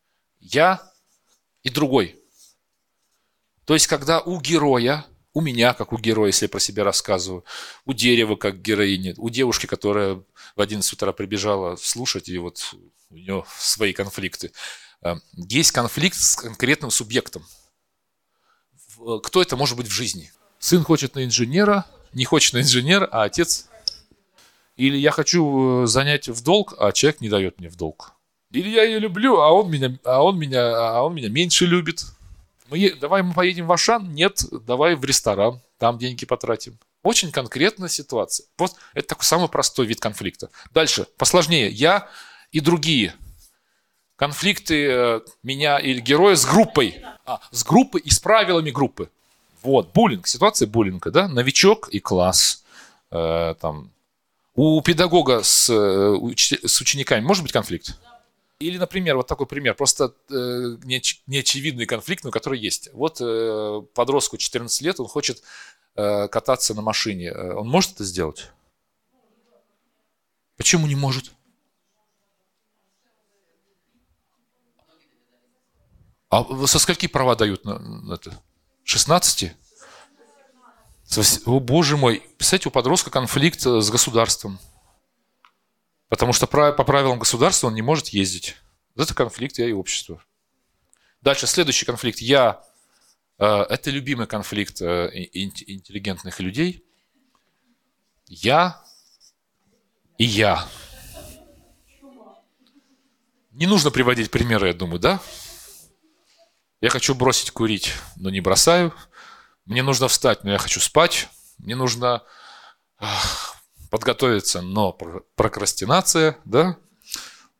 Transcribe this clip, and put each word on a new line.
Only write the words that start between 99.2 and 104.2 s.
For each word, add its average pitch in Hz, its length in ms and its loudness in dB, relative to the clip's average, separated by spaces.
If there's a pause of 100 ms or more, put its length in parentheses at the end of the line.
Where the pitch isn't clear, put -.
и 117 80 4
"я". 107 420 2 (2750)
Не 147 160 -2
нужно 165 220 4
приводить 123 420 2